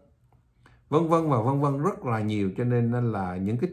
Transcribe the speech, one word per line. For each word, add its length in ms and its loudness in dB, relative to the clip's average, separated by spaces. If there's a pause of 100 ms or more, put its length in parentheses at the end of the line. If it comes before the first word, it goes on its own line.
(920)
Vân 180 2
vân 220 2
và 120 2
vân 200 2
vân, 220 0
rất 220 -2
là 140 -2
nhiều, 380 0
cho 60 -2
nên 480 0
là 260 -4
những 200 -2
cái 160 -2